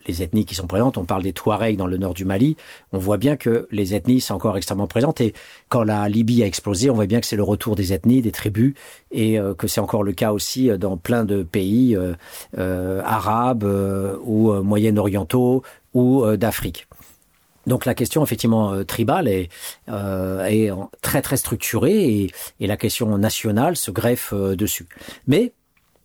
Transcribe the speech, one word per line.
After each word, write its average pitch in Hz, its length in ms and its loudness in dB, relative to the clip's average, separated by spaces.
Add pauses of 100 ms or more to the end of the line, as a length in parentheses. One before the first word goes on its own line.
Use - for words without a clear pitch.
les 90 160 -2
ethnies 107 200 0
qui - 120 -12
sont 90 100 -6
présentes. 107 320 0
On 90 60 -4
parle 95 180 -2
des 95 100 -4
Touaregs 107 440 0
dans 92 100 -2
le 90 120 -2
nord 92 160 -2
du 92 100 -8
Mali, 107 320 2 (360)
on 98 60 -2
voit 101 180 0
bien 139 200 2
que 117 340 0
les 101 240 -2
ethnies 123 260 2
sont 110 140 -4
encore 95 220 0
extrêmement 98 320 -2
présentes, 143 320 0
et 113 140 0 (340)
quand 117 160 2
la 104 240 0
Libye 113 340 2
a 104 40 4
explosé, 101 440 0
on 120 40 4
voit 107 120 2
bien 110 140 2
que - 60 -4
c'est 113 100 -4
le 101 80 2
retour 104 320 0
des 95 160 0
ethnies, 117 280 4
des 107 120 0
tribus, 113 420 0 (380)
et, 110 260 2
euh, 98 160 -2
que 104 140 -4
c'est - 120 -2
encore 104 220 0
le 101 120 0
cas 110 180 0
aussi, 127 360 0
euh, 101 100 2
dans 95 180 -2
plein 117 280 0
de 98 200 0
pays, 107 500 2
euh, 90 200 -2 (440)
euh, 92 460 -2
arabes, 110 580 0
euh, 98 640 -2
ou, 110 260 2
euh, 98 120 0
moyen-orientaux, 104 1000 2 (320)
ou, 123 300 4
euh, 107 120 2
d'Afrique. 101 520 -4 (800)
Donc 123 180 0
la 123 80 0
question 131 320 0
effectivement, 110 480 2
euh, 98 100 -2
tribale 131 460 0
est, 92 220 0 (400)
euh, 95 560 -4
est 107 240 2
en, 98 200 -8 (120)
très - 180 0
très 135 160 -2
structurée 120 840 0
et, 92 80 -2 (300)
et 104 60 -2
la 101 120 0
question 107 400 0
nationale 110 580 0
se - 140 -6
greffe, 117 420 0
euh, 98 240 0
dessus. 90 300 -4 (400)
Mais 202 260 2 (520)